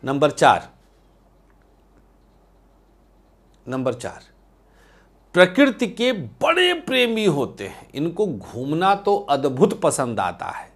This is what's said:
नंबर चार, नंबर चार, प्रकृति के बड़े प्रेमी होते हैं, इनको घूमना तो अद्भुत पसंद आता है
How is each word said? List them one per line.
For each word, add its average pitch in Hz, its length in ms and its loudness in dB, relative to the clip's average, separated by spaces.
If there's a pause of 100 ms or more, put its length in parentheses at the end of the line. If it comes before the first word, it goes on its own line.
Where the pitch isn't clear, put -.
नंबर 139 260 0
चार, 120 400 2 (3000)
नंबर 127 260 -4
चार, - 280 -12 (1120)
प्रकृति 220 520 4
के 240 260 -2
बड़े 330 640 0
प्रेमी 247 500 0
होते 135 440 -2
हैं, - 260 -18
इनको 170 320 -2
घूमना 147 680 -2
तो 196 220 0
अद्भुत 143 640 0
पसंद 123 400 -2
आता 90 260 -6
है - 300 -14